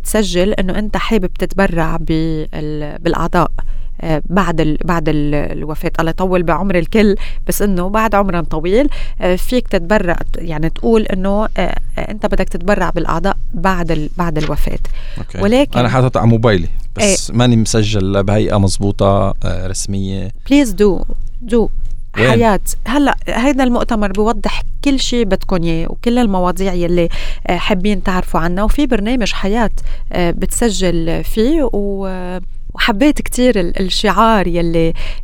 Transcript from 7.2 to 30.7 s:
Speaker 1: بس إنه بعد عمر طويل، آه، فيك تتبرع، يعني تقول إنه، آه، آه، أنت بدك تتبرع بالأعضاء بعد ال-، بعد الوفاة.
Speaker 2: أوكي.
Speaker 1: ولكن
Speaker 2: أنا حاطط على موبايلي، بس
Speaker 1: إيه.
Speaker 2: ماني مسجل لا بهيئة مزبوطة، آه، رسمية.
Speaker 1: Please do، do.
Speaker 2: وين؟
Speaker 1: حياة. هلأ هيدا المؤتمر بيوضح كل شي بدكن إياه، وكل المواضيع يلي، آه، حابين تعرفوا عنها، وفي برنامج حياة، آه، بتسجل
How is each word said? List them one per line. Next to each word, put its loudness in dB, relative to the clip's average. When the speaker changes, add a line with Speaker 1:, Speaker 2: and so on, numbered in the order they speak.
Speaker 1:
بس 0
إنه 0
بعد 0
عمر 2
طويل، 0
آه، 2
فيك 0
تتبرع، 0
يعني -2
تقول 2
إنه، 0
آه، -2
آه، -2
أنت -4
بدك 2
تتبرع 0
بالأعضاء 0
بعد 0
ال-، -2
بعد -2
الوفاة. 2
Speaker 2:
أوكي. -8
Speaker 1:
ولكن 2
Speaker 2:
أنا 2
حاطط 2
على 2
موبايلي، 4
بس 0
Speaker 1:
إيه. -4
Speaker 2:
ماني 4
مسجل 0
لا 2
بهيئة 2
مزبوطة، 2
آه، -2
رسمية. -4
Speaker 1:
Please 0
do، 2
do. 2
Speaker 2:
وين؟ 4
Speaker 1:
حياة. 4
هلأ 2
هيدا 0
المؤتمر 0
بيوضح 0
كل 2
شي 0
بدكن 0
إياه، 0
وكل 0
المواضيع 0
يلي، 2
آه، 0
حابين 0
تعرفوا 0
عنها، 0
وفي 4
برنامج 0
حياة، 0
آه، 2
بتسجل 0